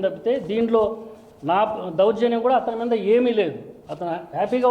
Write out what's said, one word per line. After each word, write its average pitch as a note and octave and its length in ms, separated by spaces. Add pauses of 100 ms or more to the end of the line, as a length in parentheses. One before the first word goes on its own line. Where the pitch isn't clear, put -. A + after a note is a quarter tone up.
తప్పితే F#3 260 (180)
దీనిలో A3+ 320 (680)
నా F#3 80 (420)
దౌర్జన్యం A3+ 460
కూడా C4 140
అతని A#3 220
మీద A#3+ 120 (200)
ఏమీ B3 260
లేదు. C#3+ 180 (340)
అతను E3+ 200 (240)
హ్యాపీగా B3 340